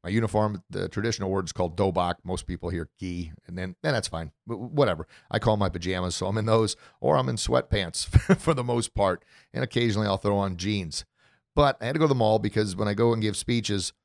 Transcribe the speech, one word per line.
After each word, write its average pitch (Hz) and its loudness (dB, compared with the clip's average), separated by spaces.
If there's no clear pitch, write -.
my 87 -6
uniform. 107 0
The 92 -6
traditional 101 -2
word 95 -2
is - -10
called 85 -2
dobak. 90 0
Most 90 -6
people 90 -6
hear 85 -6
gi, 87 -8
and 87 -12
then, 92 -8
then 151 0
that's 107 -2
fine. 82 -8
But 113 -8
whatever. 113 0
I - 0
call 107 2
my 101 2
pajamas, 90 -2
so - -4
I'm 104 -2
in 104 -2
those, 110 2
or 147 2
I'm 131 0
in 120 -4
sweatpants 104 0
<laughs> - 4
for - 0
the 127 -2
most 120 -2
part, 98 2
and 127 -4
occasionally 110 0
I'll 98 2
throw 101 2
on 98 0
jeans. 95 -4
But 143 4
I 113 -6
had 135 -2
to 160 0
go 156 4
to 156 4
the 139 4
mall 110 4
because 107 0
when 104 0
I 104 0
go 117 4
and 113 -2
give 107 -2
speeches 104 -2